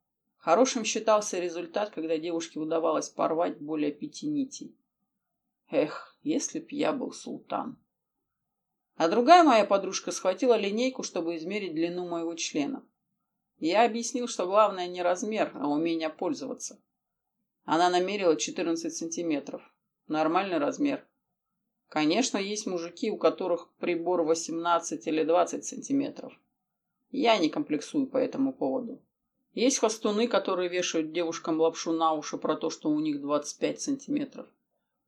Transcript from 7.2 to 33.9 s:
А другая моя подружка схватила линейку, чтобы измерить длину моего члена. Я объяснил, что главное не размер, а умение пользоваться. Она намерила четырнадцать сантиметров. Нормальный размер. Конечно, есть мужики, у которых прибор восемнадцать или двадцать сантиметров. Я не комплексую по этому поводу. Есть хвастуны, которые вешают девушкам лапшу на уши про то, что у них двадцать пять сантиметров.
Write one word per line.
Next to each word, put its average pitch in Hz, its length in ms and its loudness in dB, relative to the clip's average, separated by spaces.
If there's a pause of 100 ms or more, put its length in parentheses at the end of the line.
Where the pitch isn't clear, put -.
А 160 100 2
другая 247 380 8
моя 226 200 8
подружка 190 460 0
схватила 190 480 2
линейку, 220 460 -2
чтобы 170 320 -4
измерить 175 400 -6
длину 175 320 -2
моего 170 260 -4
члена. - 500 -4 (760)
Я 190 240 4
объяснил, 233 420 -2
что 190 200 -4
главное 196 420 4
не 180 140 -6
размер, 180 520 0
а 139 140 -4
умение 160 420 0
пользоваться. - 720 -8 (840)
Она 175 260 4
намерила 180 460 4
четырнадцать 165 600 -4
сантиметров. 165 640 -6 (460)
Нормальный 165 500 0
размер. 143 480 -2 (840)
Конечно, 185 460 2
есть 208 280 -6
мужики, 175 440 -4
у - 80 -6
которых 170 600 0
прибор 170 440 0
восемнадцать 165 840 0
или 156 180 0
двадцать 170 420 2
сантиметров. - 680 -4 (800)
Я 226 260 4
не 165 140 2
комплексую 147 560 -2
по - 100 -6
этому 135 380 0
поводу. - 480 -4 (500)
Есть 240 240 2
хвастуны, 220 500 0
которые 190 440 0
вешают 170 420 -2
девушкам 165 480 -2
лапшу 165 320 2
на 160 220 2
уши 156 240 -6
про 156 180 0
то, 160 140 -4
что - 180 -4
у 151 100 2
них 151 220 -2
двадцать 143 380 -2
пять - 240 -4
сантиметров. - 640 -4 (600)